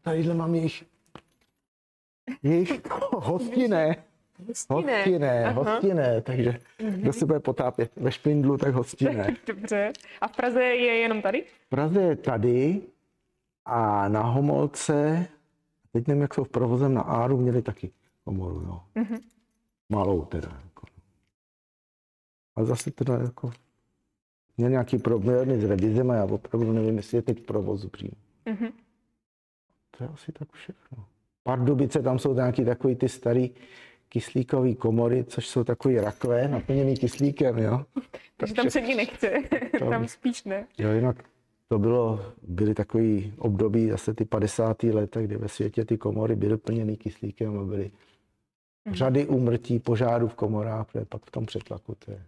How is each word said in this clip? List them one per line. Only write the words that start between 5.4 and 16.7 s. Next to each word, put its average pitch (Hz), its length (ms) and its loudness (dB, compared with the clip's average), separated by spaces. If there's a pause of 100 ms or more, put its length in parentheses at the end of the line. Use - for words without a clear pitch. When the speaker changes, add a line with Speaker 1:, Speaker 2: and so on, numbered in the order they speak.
Speaker 2:
Aha. 120 180 0 (100)
Speaker 1:
hostinné, 160 500 2
takže 123 360 0 (240)
Speaker 2:
Mhm. 196 180 -4
Speaker 1:
kdo 139 120 0
se 160 140 0
bude 151 140 2
potápět 123 560 -2
ve 127 160 0
Špindlu, 143 460 2
tak 139 160 0
hostinné. 123 680 0
Speaker 2:
<laughs> - 60 -14
Dobře. 208 460 -2 (280)
A - 80 -2
v - 80 -8
Praze 247 260 2
je 240 360 4
jenom 226 240 0
tady? 214 200 0
Speaker 1:
V - 260 -20
Praze 160 340 2
je 165 140 4
tady 127 680 2 (840)
a 104 440 2
na 107 140 2
Homolce, 147 1040 2 (680)
teď 117 140 0
nevím, 143 160 2
jak 139 120 -2
jsou 135 100 0
v - 40 -8
provozem, 123 460 2